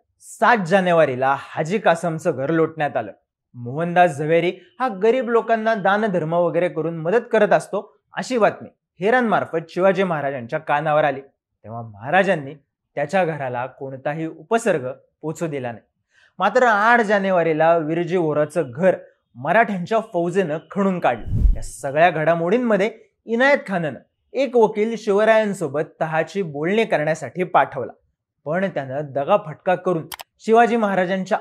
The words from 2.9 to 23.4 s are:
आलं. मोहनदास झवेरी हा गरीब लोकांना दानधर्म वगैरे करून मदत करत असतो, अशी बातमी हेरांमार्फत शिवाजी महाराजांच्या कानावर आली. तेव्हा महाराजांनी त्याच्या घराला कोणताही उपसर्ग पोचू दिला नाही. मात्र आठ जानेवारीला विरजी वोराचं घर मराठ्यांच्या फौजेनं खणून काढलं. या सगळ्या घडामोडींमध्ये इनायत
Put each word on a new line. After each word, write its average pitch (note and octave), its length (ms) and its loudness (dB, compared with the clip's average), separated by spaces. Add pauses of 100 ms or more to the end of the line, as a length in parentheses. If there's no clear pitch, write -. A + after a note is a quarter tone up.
आलं. A2 160 -6 (420)
मोहनदास D#3+ 640 0
झवेरी D#3+ 340 2 (280)
हा C4 80 0
गरीब A3+ 420 0
लोकांना A3+ 440 2
दानधर्म F#3+ 580 0
वगैरे E3+ 360 2
करून D#3+ 280 -4
मदत E3 360 0
करत G#3 200 4
असतो, - 460 -2 (140)
अशी B3 260 -4
बातमी F3+ 300 2 (320)
हेरांमार्फत G3 580 0 (100)
शिवाजी F#3 340 2
महाराजांच्या C#3+ 560 -4
कानावर D3+ 460 0
आली. C#3+ 160 0 (440)
तेव्हा A#2 180 -12
महाराजांनी C#3+ 720 -2 (400)
त्याच्या F3 300 0
घराला C3 420 -4
कोणताही C#3 600 -8
उपसर्ग D#3+ 640 -2 (320)
पोचू D#3+ 240 -8
दिला C3 260 -8
नाही. G#2 160 -18 (500)
मात्र G3+ 240 2
आठ A#3 380 4
जानेवारीला F3 760 2
विरजी D#3+ 400 -2
वोराचं D3+ 500 0
घर C#3 300 0 (380)
मराठ्यांच्या F#3+ 640 0 (140)
फौजेनं E3+ 460 -2 (120)
खणून G3 280 0
काढलं. - 580 0
या - 60 -6
सगळ्या D3+ 480 0
घडामोडींमध्ये F3+ 800 0 (340)
इनायत B3+ 420 2